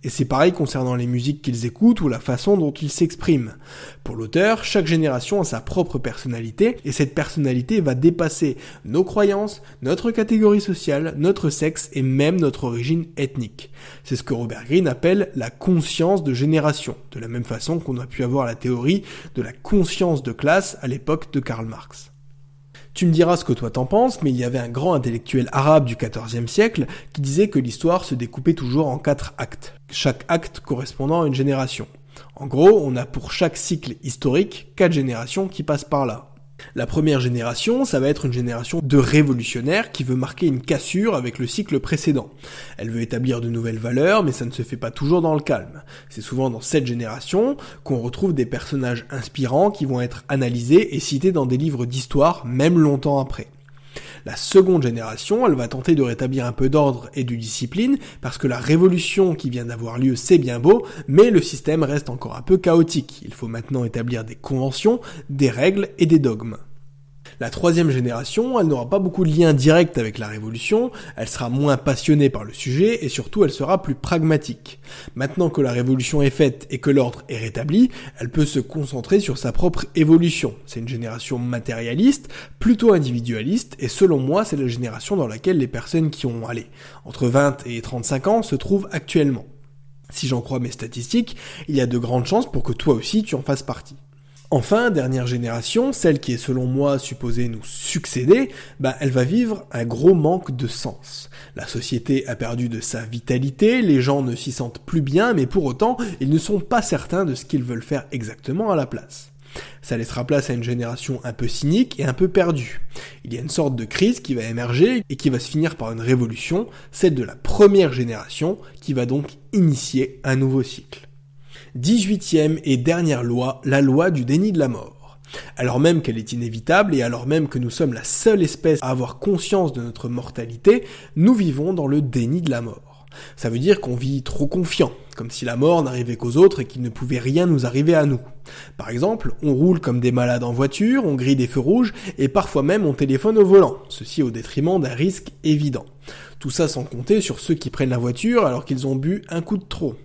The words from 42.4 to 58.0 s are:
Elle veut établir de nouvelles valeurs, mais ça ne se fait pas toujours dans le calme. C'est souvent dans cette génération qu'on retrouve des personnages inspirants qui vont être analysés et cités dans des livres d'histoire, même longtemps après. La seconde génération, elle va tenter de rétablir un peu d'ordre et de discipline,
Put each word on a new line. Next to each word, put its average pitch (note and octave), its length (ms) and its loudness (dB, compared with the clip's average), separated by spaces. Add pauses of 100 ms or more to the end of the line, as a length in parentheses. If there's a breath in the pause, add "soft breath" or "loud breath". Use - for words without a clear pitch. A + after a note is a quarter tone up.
Elle A2+ 140 -8
veut A#2 100 -4
établir A#2+ 400 -2
de A#2 80 -4
nouvelles A2+ 300 -4
valeurs, C#3+ 440 2
mais C#3+ 80 0
ça B2 140 -6
ne A#2+ 60 -8
se - 100 -8
fait A#2 160 -8
pas A#2+ 140 -8
toujours D#3+ 320 0
dans D#3+ 100 2
le D3 80 0
calme. G2+ 400 -4 (280 loud breath)
C'est A2+ 120 -14
souvent C3 300 -2
dans A2+ 100 -10
cette D3 240 0
génération B2 720 -2 (260 loud breath)
qu'on C3+ 140 -2
retrouve B2+ 380 -2
des B2+ 100 0
personnages B2 640 -6
inspirants C#3 640 0
qui D#3+ 140 -4
vont B2+ 160 -2
être - 280 -8
analysés C3+ 640 2
et - 40 0
cités D3 320 0
dans D3 160 0
des B2+ 100 0
livres C#3 300 -2
d'histoire, C#3 580 2
même C#3 320 4
longtemps C#3+ 420 4
après. - 280 -6 (760 loud breath)
La G#2+ 140 -10
seconde F#3 460 6
génération, A#2 640 -2
elle D#3 80 4
va B2 120 -2
tenter C3 280 2
de C#3+ 80 2
rétablir B2+ 420 -2
un A#2+ 60 -4
peu C3+ 180 0
d'ordre C#3 460 2
et C#3 80 -4
de A#2+ 120 -4
discipline, C3+ 640 -2 (240 loud breath)